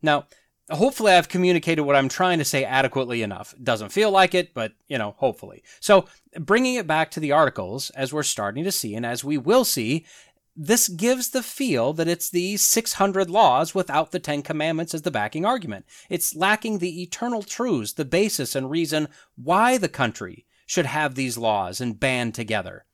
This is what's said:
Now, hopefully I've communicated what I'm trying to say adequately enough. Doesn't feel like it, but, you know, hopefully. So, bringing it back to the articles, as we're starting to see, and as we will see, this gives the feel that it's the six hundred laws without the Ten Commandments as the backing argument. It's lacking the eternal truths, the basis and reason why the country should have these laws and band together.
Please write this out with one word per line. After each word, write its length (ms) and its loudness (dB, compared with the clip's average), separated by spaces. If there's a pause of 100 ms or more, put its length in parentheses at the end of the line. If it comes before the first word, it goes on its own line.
Now, 260 2 (440)
hopefully 400 2
I've 180 6
communicated 540 0
what 140 4
I'm 120 4
trying 300 0
to 60 0
say 180 0
adequately 600 0
enough. 380 -8
Doesn't 280 -2
feel 240 2
like 240 6
it, 180 -2
but, 180 -6 (140)
you 120 -4
know, 200 -4
hopefully. 460 -4 (160)
So, 240 6 (340)
bringing 380 2
it 100 -4
back 240 0
to 80 -8
the 140 0
articles, 580 2
as 220 -6
we're 100 -2
starting 400 -4
to 80 -2
see, 240 -4
and 100 -6
as 200 -4
we 120 -2
will 280 4
see, 420 -2 (480)
this 320 2
gives 440 -2
the 120 -2
feel 520 -2
that 120 0
it's 240 -2
the 260 -2
six 360 2
hundred 360 2
laws 460 4
without 380 0
the 80 -4
Ten 220 -4
Commandments 520 -4
as 80 -6
the 80 -2
backing 340 -2
argument. 420 -4 (220)
It's 280 -4
lacking 420 0
the 240 -4
eternal 400 -6
truths, 520 -4
the 100 -6
basis 500 0
and 160 -4
reason 380 -2 (260)
why 420 2
the 120 0
country 580 -4 (200)
should 200 0
have 300 -2
these 200 -4
laws 440 0
and 180 -4
band 380 0
together. 580 -6